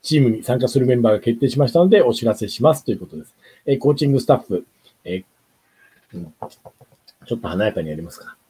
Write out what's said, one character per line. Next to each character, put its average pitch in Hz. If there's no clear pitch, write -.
チ 151
ー 135
ム 120
に 110
参 123
加 127
す 139
る 127
メ 127
ン 120
バ 113
ー 107
が 107
決 113
定 131
し 127
ま 143
し -
た 170
の 185
で、 202
お 120
知 117
ら 107
せ 107
し -
ま 151
す -
と -
い 98
う -
こ 90
と 78
で 76
す。 -
え 139
ー、 135
コ 147
ー 143
チ 147
ン 139
グ 135
ス 127
タ 139
ッ 120
フ、 90
え 92
ー、 -
う -
ん、 85
ち -
ょ -
っ -
と -
華 92
や 107
か 87
に 78
や 76
り 80
ま 85
す -
か。 -